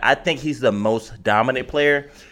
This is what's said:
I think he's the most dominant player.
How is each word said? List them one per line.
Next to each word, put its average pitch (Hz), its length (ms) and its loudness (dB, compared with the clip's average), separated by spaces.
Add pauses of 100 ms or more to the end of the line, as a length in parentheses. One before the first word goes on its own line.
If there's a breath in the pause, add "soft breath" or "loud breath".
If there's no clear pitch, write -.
I 131 120 4
think 156 240 -2
he's 139 200 -6
the 120 120 2
most 107 520 -2
dominant 127 440 0
player. 147 440 0 (200 loud breath)